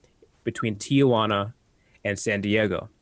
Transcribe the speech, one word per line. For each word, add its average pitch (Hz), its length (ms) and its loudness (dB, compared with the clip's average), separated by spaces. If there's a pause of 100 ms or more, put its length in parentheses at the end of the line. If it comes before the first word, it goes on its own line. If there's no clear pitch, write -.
(420)
between 113 340 -4
Tijuana 110 760 2 (520)
and 104 140 -2
San 101 220 -2
Diego. 104 480 0 (140)